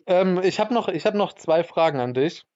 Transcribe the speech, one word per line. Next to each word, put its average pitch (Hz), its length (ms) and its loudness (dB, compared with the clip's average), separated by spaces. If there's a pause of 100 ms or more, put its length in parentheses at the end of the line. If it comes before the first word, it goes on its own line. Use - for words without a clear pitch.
ähm, 185 360 2
ich 190 160 0
hab 214 120 -2
noch, 226 160 -2
ich 175 180 -6
hab 208 100 2
noch 202 180 -2
zwei 165 300 0
Fragen 165 360 0
an 123 140 -4
dich. 143 300 -2 (120)